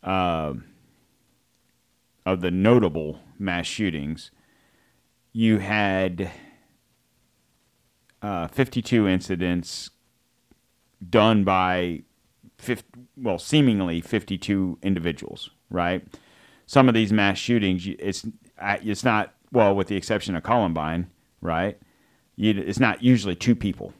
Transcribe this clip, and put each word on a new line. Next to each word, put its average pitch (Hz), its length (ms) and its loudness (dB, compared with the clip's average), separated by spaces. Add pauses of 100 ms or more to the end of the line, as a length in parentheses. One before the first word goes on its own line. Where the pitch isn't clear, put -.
um, 82 600 -2 (1600)
of 92 160 -2
the 90 80 -2
notable 87 680 2 (180)
mass 87 300 -4
shootings, 78 640 -6 (1000)
you 113 280 2
had, 95 720 -2 (1900)
uh, 92 240 -6
fifty-two 120 600 0
incidents 90 840 -4 (1160)
done 107 360 6
by 92 580 0 (560)
fif-, 120 260 -6 (320)
well, 113 220 -4
seemingly 98 640 2
fifty-two 98 800 -2
individuals, 85 680 -4 (180)
right? 87 340 -2 (600)
Some 131 220 6
of 117 80 4
these 110 180 2
mass 101 240 2
shootings, 98 480 0
y-, 95 140 -8
it's, 95 260 -6 (340)
uh, 101 220 -4
it's 104 220 -6
not, 110 320 0 (160)
well, 104 240 4
with 98 120 0
the 104 80 -2
exception - 400 -2
of 82 60 -4
Columbine, 85 680 -2 (300)
right? 85 360 -2 (580)
You, 107 220 2
it's 98 220 -6
not 117 240 0
usually 104 320 4
two 117 180 0
people. 92 460 -4